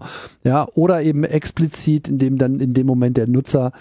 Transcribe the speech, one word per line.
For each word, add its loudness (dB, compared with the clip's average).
ja, 0
oder 2
eben 0
explizit, -2
indem 0
dann 0
in 0
dem 2
Moment 2
der 2
Nutzer 0